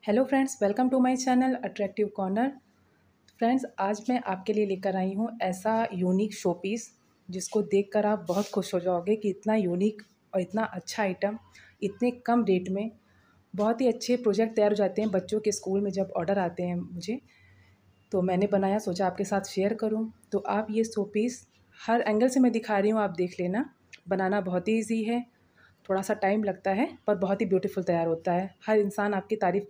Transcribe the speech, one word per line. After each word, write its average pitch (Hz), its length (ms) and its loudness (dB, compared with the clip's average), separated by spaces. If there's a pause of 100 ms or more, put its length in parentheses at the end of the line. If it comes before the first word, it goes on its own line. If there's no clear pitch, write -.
Hello 220 160 4
friends, 269 380 0
welcome 214 280 2
to 254 140 4
my 254 120 2
channel 254 520 2
Attractive 208 500 -2
Corner। 202 320 0 (880)
Friends, 247 260 2 (140)
आज 208 300 -2
मैं 247 140 0
आपके 190 300 -4
लिए 208 120 2
लेकर 190 300 -2
आई 190 180 0
हूँ 226 280 -4
ऐसा 214 520 0
यूनिक 185 400 0
शो 180 200 -2
पीस 196 440 -6 (320)
जिसको 185 320 -4
देखकर 208 440 0
आप 208 220 0
बहुत 190 220 0
खुश 190 240 -4
हो 180 60 0
जाओगे 180 360 0
कि 214 140 -2
इतना 214 260 -2
यूनिक 208 460 0 (320)
और 190 80 0
इतना 202 220 -4
अच्छा - 400 -6
item 196 360 -2 (440)
इतने 208 280 0
कम 240 340 0
rate 185 240 2
में। 208 220 -4 (640)
बहुत 220 260 0
ही 262 60 4
अच्छे 240 300 0
project 220 380 2
तैयार 208 160 4
हो 208 40 2
जाते 196 260 0
हैं 214 100 0
बच्चों 185 280 0
के 214 120 0
school 196 300 -2
में 202 100 -2
जब 190 260 -2
order 196 220 0
आते 180 240 -2
हैं 175 120 -2
मुझे, 180 460 -6 (880)
तो 185 100 2
मैंने 185 260 2
बनाया, 196 320 2
सोचा 190 280 0
आपके 180 160 -2
साथ 196 180 -2
शेयर 196 320 -2
करूं। 220 380 -2 (200)
तो 196 80 0
आप 208 320 -2
ये 220 120 2
शो 214 200 -2
पीस 214 440 -4 (300)
हर 233 240 2
angle 214 260 2
से 262 120 2
मैं 247 120 6
दिखा 220 280 0
रही 208 120 2
हूं, 220 100 2
आप 202 80 0
देख 175 300 -4
लेना। 190 340 -2 (340)
बनाना 190 340 0
बहुत 180 260 -2
ही 220 120 2
easy 220 240 -2
है, 240 320 -4 (540)
थोड़ा 190 120 2
सा 208 120 -2
time 208 300 2
लगता 196 280 -2
है 233 260 0 (100)
पर 208 80 4
बहुत 196 260 0
ही 220 40 2
beautiful 190 380 0
तैयार 170 240 2
होता 165 260 0
है। 185 220 -2 (100)
हर 220 140 4
इंसान 202 340 0
आपकी 190 220 -2
तारीफ़ 202 340 2